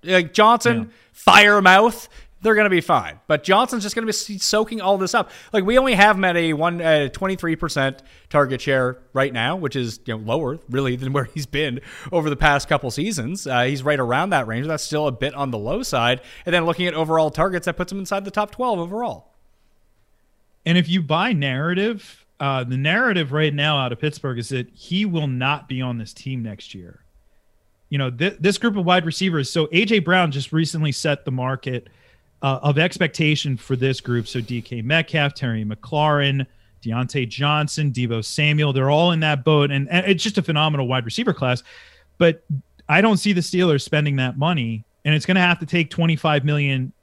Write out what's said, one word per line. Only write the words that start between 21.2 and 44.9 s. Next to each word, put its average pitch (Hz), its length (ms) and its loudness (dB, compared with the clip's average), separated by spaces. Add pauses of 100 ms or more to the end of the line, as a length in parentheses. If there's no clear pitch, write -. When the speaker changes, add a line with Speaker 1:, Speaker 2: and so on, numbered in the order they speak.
Speaker 2:
narrative, 175 920 -4 (140)
uh, 135 240 -2
the 123 120 -4
narrative 170 560 0
right 151 220 0
now 147 240 0
out 127 140 -2
of 117 80 -8
Pittsburgh 143 380 -4
is 113 100 -8
that 127 260 -6
he 196 320 -4
will 160 220 -2
not 131 400 -2
be 127 120 -6
on 123 180 -6
this 107 140 -12
team 131 300 -8
next 107 320 -12
year. 90 260 -18 (880)
You 143 100 -4
know, 131 120 -2
th-, 147 300 -4
this 196 180 2
group 226 180 0
of 190 80 -2
wide 180 220 2
receivers. 165 440 -2
So 156 220 0
A 185 120 4
J 214 160 2
Brown 175 300 2
just 135 220 -6
recently 156 400 0
set - 320 -2
the 143 60 -6
market, 127 580 -6 (540)
uh, 135 200 0
of 147 160 2
expectation 151 800 0
for - 200 -6
this 127 240 -2
group. 120 260 -4
So - 140 -8
D 120 200 -6
K 117 220 -10
Metcalf, 147 520 0
Terry 113 300 -4
McLaurin, 139 840 0 (360)
Deontay 120 460 -4
Johnson, 147 640 -2
Deebo 117 320 -2
Samuel, 151 480 2
they're 135 180 2
all 165 220 4
in 160 80 0
that 151 240 0
boat. 147 260 4
And, 139 180 -2
and 180 180 0
it's 190 160 2
just 214 140 -4
a 190 60 0
phenomenal 147 460 0
wide 127 160 0
receiver 208 280 -4
class. 123 300 0 (560)
But 165 240 4 (460)
I 156 120 4
don't 214 160 4
see 208 160 2
the 180 80 2
Steelers 170 420 0
spending 147 340 0
that 127 200 -2
money. 127 480 -2 (200)